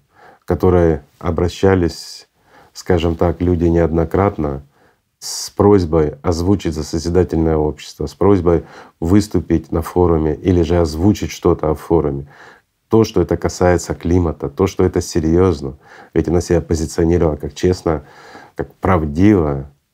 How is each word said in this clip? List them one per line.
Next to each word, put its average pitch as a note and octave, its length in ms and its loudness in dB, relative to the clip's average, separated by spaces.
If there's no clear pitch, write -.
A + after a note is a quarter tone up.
к - 80 -20
которой F2 540 2
обращались, F2 1080 -2
скажем E2+ 420 -2
так, E2+ 260 -2
люди F2 240 0
неоднократно E2 1000 0
с - 300 -12
просьбой E2+ 720 2
озвучить F2 520 0
за D#2 100 -6
созидательное D#2+ 720 0
общество, D2+ 480 -6
с - 100 -12
просьбой F2 480 2
выступить E2 720 0
на D#2 100 -2
форуме D#2+ 540 0
или F2 280 0
же E2+ 160 0
озвучить E2 520 0
что-то E2 380 0
о D2+ 60 -2
форуме. C#2+ 520 -2
То, A2+ 160 4
что F#2+ 180 -2
это E2+ 140 -2
касается E2+ 580 0
климата, E2 560 -2
то, F#2+ 180 0
что - 160 -2
это F2+ 180 0
серьезно. D#2+ 760 0
Ведь - 140 -2
она E2+ 140 0
себя E2+ 200 0
позиционировала E2 760 -2
как D2 180 -10
честно, E2+ 500 -2
как - 200 -10
правдивая D#2 920 0